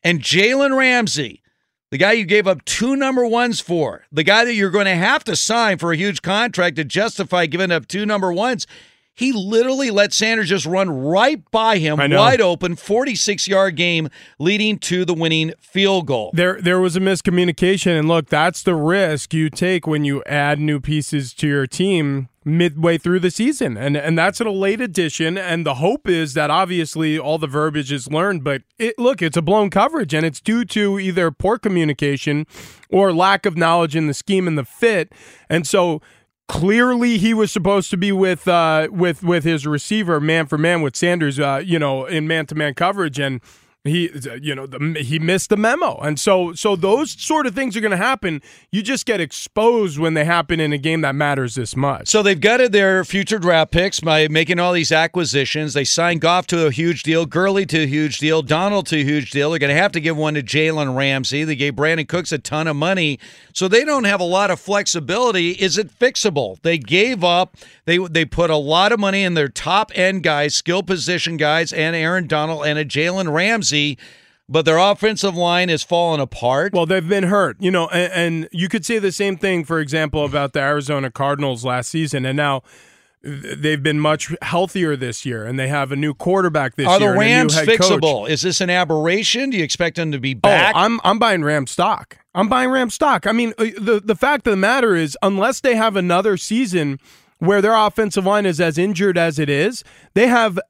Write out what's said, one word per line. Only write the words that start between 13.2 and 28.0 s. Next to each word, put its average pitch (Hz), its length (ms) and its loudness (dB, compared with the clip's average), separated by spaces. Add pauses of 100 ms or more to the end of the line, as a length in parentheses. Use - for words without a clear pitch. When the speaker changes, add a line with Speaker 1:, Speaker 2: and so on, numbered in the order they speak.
Speaker 1:
yard 190 280 2
game, 165 340 0 (300)
leading 208 400 0
to 180 260 -2
the 175 80 0
winning 160 460 0
field 190 480 0
goal. 113 260 -4
Speaker 2:
There, 180 260 0
there 180 200 2
was 180 160 0
a 190 40 0
miscommunication, 180 1000 2
and 151 100 2
look, 165 200 2
that's 160 360 0
the 185 100 2
risk 160 580 0
you 156 200 0
take 180 340 -2
when 151 180 0
you 139 220 -2
add 147 340 0
new 151 200 0
pieces 143 560 -4
to 151 120 -2
your 143 200 0
team 147 600 0 (160)
midway 165 540 2
through 180 220 0
the 175 100 2
season, 220 480 -2
and, 139 180 0
and 151 220 0
that's 185 240 0
a 226 80 -2
late 196 320 0
addition, 170 560 -2
and 175 260 -4
the 147 120 -2
hope 196 340 0
is 160 240 0
that 151 160 0
obviously 160 680 0
all 151 200 -2
the 156 80 -4
verbiage 147 460 -2
is 135 200 -6